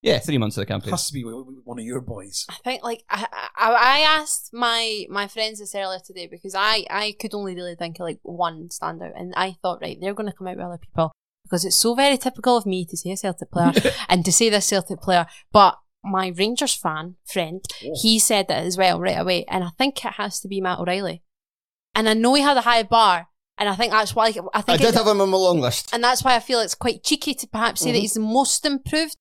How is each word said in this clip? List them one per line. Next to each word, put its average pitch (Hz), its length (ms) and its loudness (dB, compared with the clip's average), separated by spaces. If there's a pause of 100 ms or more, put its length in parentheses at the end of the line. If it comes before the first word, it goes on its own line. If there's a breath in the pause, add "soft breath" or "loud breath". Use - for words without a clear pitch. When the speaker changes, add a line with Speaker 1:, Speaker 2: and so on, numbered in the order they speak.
Speaker 1:
Yeah, - 180 2
three 147 200 -2
months 107 180 -2
of 101 40 -4
the 101 40 -2
campaign. 101 260 -6
Speaker 2:
Has - 160 -2
to - 60 -10
be 139 80 -8
w-, 117 220 -12
w-, 131 200 -20
one 120 160 -14
of 110 60 -12
your 127 160 -8
boys. 101 480 -12
Speaker 3:
I - 140 -14
think, 254 200 -6
like, 233 260 -8
I, 208 180 -4 (280)
I, 226 160 2
I 247 280 6
asked 311 540 0
my, 226 560 -2
my 202 180 -4
friends 220 320 -6
this 202 160 -14
earlier 190 280 -6
today 185 240 -14
because 190 280 -14
I, 208 340 2
I 208 300 -4
could 214 160 -8
only 202 200 -6
really 175 200 -10
think 165 220 -10
of, - 80 -12
like, 165 180 -8
one 170 460 -6
standout, 165 460 -10
and 180 200 -12
I 185 260 -2
thought, 180 200 -4
"Right, - 200 -10
they're 196 140 -4
gonna 208 180 -8
come 185 140 -12
out 180 100 -10
with 180 80 -10
other 175 140 -12
people 160 320 -4 (320)
because 180 220 -2
it's 185 100 0
so 233 180 2
very 269 240 4
typical 247 400 0
of 214 80 -2
me 185 200 -2
to 170 120 -14
say 175 140 -6
a 196 60 -6
Celtic - 340 -6
player 170 220 4 (180)
Speaker 2:
<laughs> - 180 -10
Speaker 3:
and 180 160 4
to 185 60 2
say 226 180 4
this 202 180 2
Celtic 190 340 -2
player." 175 260 2 (240 loud breath)
But 202 260 8 (260)
my 190 320 -2
Rangers 233 380 0
fan 160 420 -6 (100)
friend, 180 380 -4 (220 loud breath)
Speaker 2:
Oh. 139 60 -8 (100)
Speaker 3:
he 220 160 4
said 208 300 2
that 160 180 -2
as 180 120 -4
well 180 220 4
right 175 200 -2
away, 175 260 0
and 185 180 -4
I 175 140 -6
think 269 260 -2
it 196 100 -6
has 202 280 -8
to 202 60 -14
be 196 140 -4
Matt 180 180 -2
O'Reilly. 175 420 -4 (720)
And 220 160 2
I 220 60 4
know 233 180 4
he 285 80 6
had 277 160 4
a 240 40 2
high 233 200 4
bar, 202 460 4 (320)
and 208 100 2
I 196 60 -2
think 220 160 -2
that's 214 240 0
why 226 140 4
I 214 40 -4 (220)
Speaker 1:
I 208 80 0
Speaker 3:
think 170 160 2
Speaker 1:
did 196 100 6
Speaker 3:
it 233 60 2
Speaker 1:
have 226 100 4
him 208 160 4
on 190 80 4
my 190 80 4
long 180 220 4
list. 123 340 -2
Speaker 3:
And 233 100 -2
that's 247 200 2
why 254 120 4
I 233 40 2
feel 240 200 -2
it's 208 140 -2
quite - 300 -4
cheeky 294 320 -2
to - 120 -12
perhaps 214 340 -2
say - 100 0
that 233 60 2
Speaker 1:
Mm-hmm. 202 40 2
Speaker 3:
he's 208 140 -2
the 226 60 -2
most 240 440 0
improved 302 560 -2